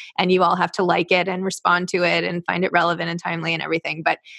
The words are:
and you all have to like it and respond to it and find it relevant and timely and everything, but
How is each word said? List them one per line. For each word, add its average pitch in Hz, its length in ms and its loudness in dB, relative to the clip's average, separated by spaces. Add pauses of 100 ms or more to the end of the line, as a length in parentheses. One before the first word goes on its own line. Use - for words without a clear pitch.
(180)
and 185 140 2
you 185 100 4
all 180 140 4
have 175 160 0
to 202 100 -2
like 175 300 2
it 180 160 2
and 185 160 -4
respond 180 460 0
to 175 140 0
it 170 200 2
and 175 220 -4
find 180 180 0
it - 80 -2
relevant 170 380 2
and 170 100 -6
timely 165 320 -4
and 165 100 -4
everything, 160 400 -4
but 160 160 0 (200)